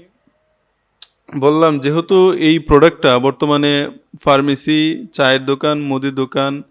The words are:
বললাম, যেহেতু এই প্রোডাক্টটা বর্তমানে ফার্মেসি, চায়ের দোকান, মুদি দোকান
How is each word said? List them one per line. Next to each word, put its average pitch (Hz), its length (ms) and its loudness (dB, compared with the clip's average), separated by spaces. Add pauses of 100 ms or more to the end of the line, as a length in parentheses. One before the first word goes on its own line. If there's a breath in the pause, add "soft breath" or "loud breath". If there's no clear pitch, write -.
(1400)
বললাম, 151 420 2
যেহেতু 170 540 0
এই 160 260 0
প্রোডাক্টটা 151 600 2
বর্তমানে 143 720 -2 (340)
ফার্মেসি, 151 880 0
চায়ের 131 340 0
দোকান, 147 340 -2
মুদি 139 300 -4
দোকান 139 600 -6